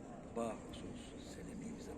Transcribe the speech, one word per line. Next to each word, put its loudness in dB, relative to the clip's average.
bahusus 2
Selimi'mize 0